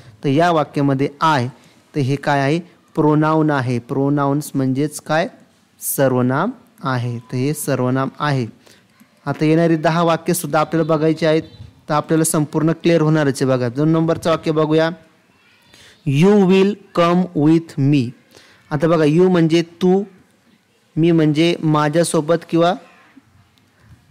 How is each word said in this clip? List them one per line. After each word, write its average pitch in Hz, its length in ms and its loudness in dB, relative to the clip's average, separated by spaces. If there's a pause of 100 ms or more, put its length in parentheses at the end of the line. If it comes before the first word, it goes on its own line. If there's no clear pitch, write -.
(240)
तर 151 60 -2
या 165 220 2
वाक्यामध्ये 143 580 -2 (120)
आय, 147 260 0 (480)
तर 156 40 -4
हे 135 160 -2
काय 139 240 -2
आहे, 143 200 0 (360)
प्रोनाउन 156 560 2
आहे. 127 280 -2
प्रोनाउन्स 139 760 -2
म्हणजेच 135 460 -4
काय, 160 260 -2 (540)
सर्वनाम 131 680 0 (320)
आहे. 120 360 -6
तर - 160 -14
हे 135 180 -4
सर्वनाम 131 560 -2 (100)
आहे. 135 280 -2 (760)
आता 143 200 -4
येणारी 165 300 2
दहा 165 280 0
वाक्यसुद्धा 160 560 -2
आपल्याला 160 360 -2
बघायची 156 300 -2
आहेत, 160 180 0 (460)
तर 165 40 -2
आपल्याला 160 300 0
संपूर्ण 156 480 -2
क्लिअर 165 300 0
होणारच 151 400 0
आहे 131 100 0
बघा. 127 180 0
दोन 143 200 0
नंबरचं 165 400 0
वाक्य 160 220 -2
बघूया, 156 380 0 (1300)
"You 196 120 6
will 190 400 4 (240)
come 175 500 0
with 160 460 0
me." 127 160 0 (640)
आता 156 160 -2
बघा, 160 180 2
you 170 240 4
म्हणजे 170 320 2
तू, 185 420 -2 (920)
मी 165 160 2
म्हणजे 160 520 2
माझ्यासोबत 156 720 0 (140)
किंवा, 170 240 2 (1400)